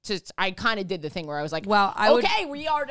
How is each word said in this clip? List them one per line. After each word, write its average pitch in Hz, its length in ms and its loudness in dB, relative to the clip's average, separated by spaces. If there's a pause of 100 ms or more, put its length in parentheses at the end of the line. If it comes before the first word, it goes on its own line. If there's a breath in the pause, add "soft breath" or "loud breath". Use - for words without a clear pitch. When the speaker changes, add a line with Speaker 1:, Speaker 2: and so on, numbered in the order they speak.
Speaker 1:
just, - 340 -6
I 190 140 0
kinda 214 320 -2
did 180 180 -6
the 151 80 -6
thing 165 180 -6
where 147 100 -4
I 147 40 -2
was 151 100 -4
like, 160 140 -4
Speaker 2:
Wow, 202 300 4
I - 160 4
would 240 120 6
Speaker 1:
"Okay, 381 220 0
we 285 220 -8
are, 294 240 0